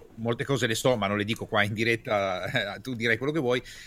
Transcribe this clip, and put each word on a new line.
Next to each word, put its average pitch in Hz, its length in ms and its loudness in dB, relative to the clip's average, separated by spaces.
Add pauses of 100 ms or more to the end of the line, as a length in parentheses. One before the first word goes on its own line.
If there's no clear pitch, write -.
(160)
molte 117 280 -2
cose 123 220 0
le 113 80 2
so, 127 220 4
ma 101 100 0
non 101 100 2
le 104 80 2
dico 104 220 -4
qua 107 160 2
in 101 120 0
diretta, 101 1040 0
<laughs> 104 40 -18
tu 131 120 -6
dirai 113 240 2
quello 135 140 -2
che 160 80 0
vuoi. 127 220 2 (240)